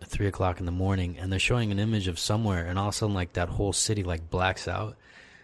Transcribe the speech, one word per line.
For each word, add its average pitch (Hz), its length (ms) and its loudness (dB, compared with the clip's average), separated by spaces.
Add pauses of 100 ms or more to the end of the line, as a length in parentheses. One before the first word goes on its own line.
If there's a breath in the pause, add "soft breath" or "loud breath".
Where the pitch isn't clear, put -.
three 110 220 0
o'clock 92 340 0
in 92 40 -2
the 85 60 -2
morning, 92 480 0
and 92 100 -4
they're 95 80 2
showing 117 340 2
an 98 80 0
image 107 280 2
of 85 100 -2
somewhere, 104 480 0
and 90 140 0
all 101 80 2
of 101 60 0
a - 40 -4
sudden, 107 160 0
like, 90 200 -2
that 87 160 0
whole 98 240 0
city, 104 300 0
like, 82 260 -4
blacks 92 400 0
out. 104 260 -4 (480 loud breath)